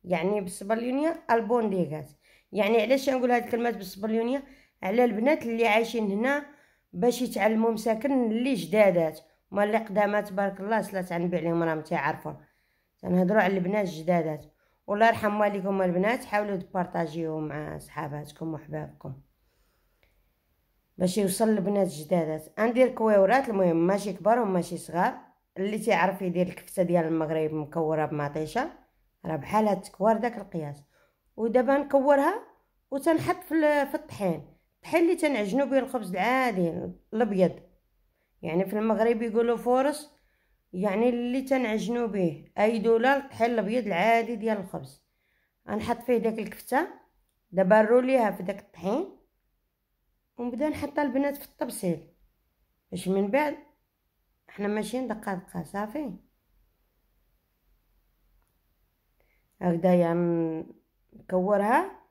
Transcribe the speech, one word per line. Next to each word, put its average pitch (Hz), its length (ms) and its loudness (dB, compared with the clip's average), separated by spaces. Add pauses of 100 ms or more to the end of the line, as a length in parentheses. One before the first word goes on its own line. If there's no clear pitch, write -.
يعني 180 360 -2
بالسبليونيه 240 880 -4
البونديغات. 202 800 0 (420)
يعني 208 300 2
علاش 269 280 2
نقول 254 200 2
هاد 240 140 2
الكلمات 233 320 -2
بالسبليونيه؟ 220 680 -4 (380)
على 220 220 2
البنات 240 380 2
اللي 226 240 0
عايشين 226 440 2
هنا 269 360 0 (460)
باش 240 300 0
يتعلموا 220 480 2
مساكن 226 600 0
اللي 247 240 0
جدادات، 170 680 2 (300)
ما 196 140 0
اللي 214 140 0
قدامات 208 500 0
تبارك 196 320 -4
الله 208 220 -2
صلاه 185 280 -6
على 170 60 -4
النبي 175 200 -2
عليهم 165 260 0
راهم 160 180 -2
تيعرفوا. 151 520 -4 (680)
تنهضروا 185 440 2
على 190 160 2
البنات 196 260 0
الجدادات، 160 600 -2 (400)
والله 214 220 4
يرحم 214 320 0
والديكم 196 420 0
البنات، 185 420 0
حاولوا 208 320 -2
تبارطاجيوه 170 840 -4
مع 151 380 -8
صحاباتكم 151 760 -10
وحبابكم 151 640 -12 (1800)
باش 180 200 0
يوصل 202 300 0
للبنات 202 380 2
الجدادات. 156 760 -4
ندير 240 280 4
كويورات، 220 600 4
المهم 175 380 4
ماشي 196 260 0
كبار 202 260 2
وماشي 180 400 -2
صغار، 190 400 -2 (380)
اللي 208 220 -4
تيعرف 190 440 2
يدير 180 240 0
الكفته - 360 -4
ديال 175 220 4
المغرب 156 480 0
مكوره 156 540 -2
بمطيشه 156 640 -4 (540)
راه 160 120 -4
بحال 208 320 0
هاد 196 80 2
التكوار 208 400 0
داك 233 220 -4
القياس. 156 440 -10 (540)
ودابا 240 420 2
نكورها 285 640 4 (480)
وتنحط 320 520 0
في - 120 -6
ال-، 294 320 4
في 277 80 -10
الطحين. 185 640 -6 (220)
الطحين 339 220 0
اللي 339 140 4
تنعجنو 254 500 0
به 269 120 2
الخبز 247 320 -4
العادي 185 800 0 (220)
الابيض، 202 480 2 (840)
يعني 170 220 0
في 202 140 -4
المغرب 220 440 2
يقولوا 233 340 0
فورس، 262 540 0 (640)
يعني 202 360 0
اللي 247 340 -2
تنعجنو 240 680 -2
به 180 360 -2 (140)
اي 220 200 2
دوله، 226 380 4
الطحين 240 340 -2
الابيض 220 360 -2
العادي 220 500 2
ديال 214 220 -2
الخبز. 180 440 -12 (680)
غنحط 226 340 -4
فيه 240 160 0
داك 220 200 -2
الكفته، 254 500 -4 (640)
دابا 190 300 4
نروليها 247 480 4
في 190 120 -10
داك 185 180 -8
الطحين 277 560 -6 (1200)
ونبدا 247 320 -4
نحطها 294 340 -4
البنات 277 340 0
في - 80 -16
الطبسيل، 185 640 -6 (840)
باش 175 180 -8
من 196 220 0
بعد 294 260 0 (920)
حنا 202 200 -6
ماشيين 220 400 -4
دقه 214 260 -8
دقه. 180 280 -10
صافي 214 500 -8 (3500)
هكذايا 175 540 4 (960)
نكورها 208 800 0 (200)